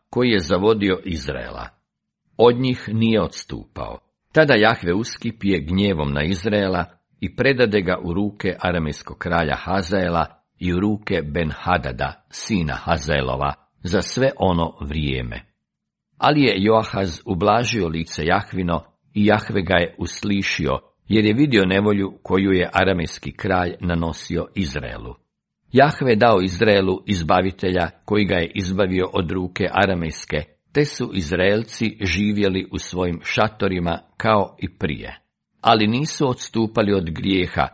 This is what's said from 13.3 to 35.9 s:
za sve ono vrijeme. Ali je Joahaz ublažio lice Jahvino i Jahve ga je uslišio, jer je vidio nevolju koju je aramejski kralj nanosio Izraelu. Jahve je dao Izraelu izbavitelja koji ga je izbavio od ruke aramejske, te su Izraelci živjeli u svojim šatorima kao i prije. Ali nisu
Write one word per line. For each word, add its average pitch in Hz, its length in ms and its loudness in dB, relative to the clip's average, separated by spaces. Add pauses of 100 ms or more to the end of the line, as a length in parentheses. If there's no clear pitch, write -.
za 92 200 0
sve 131 360 0
ono 87 420 0
vrijeme. 67 640 -6 (760)
Ali 147 240 4
je 110 160 4
Joahaz 104 640 0
ublažio 104 640 0
lice 82 360 -6
Jahvino 87 600 -2 (300)
i 104 120 2
Jahve 104 360 2
ga 87 120 0
je 87 240 0
uslišio, 87 800 -2 (300)
jer 107 160 4
je 107 100 4
vidio 123 300 4
nevolju 98 580 0
koju 95 280 2
je 90 220 2
aramejski 92 600 -2
kralj 90 480 -2
nanosio 85 760 -4
Izraelu. 69 600 -6 (580)
Jahve 135 380 4
je 110 60 6
dao 110 260 6
Izraelu 95 640 2
izbavitelja 92 840 0 (140)
koji 104 200 2
ga 95 100 0
je 90 200 0
izbavio 92 580 0
od 92 180 -2
ruke 92 420 -4
aramejske, 85 720 0 (300)
te 147 100 4
su 127 300 -6
Izraelci 98 840 0
živjeli 98 720 0
u 92 60 -4
svojim 87 460 -4
šatorima 92 760 -2 (180)
kao 107 420 2
i - 200 -10
prije. 73 420 -6 (400)
Ali 113 260 4
nisu 135 420 0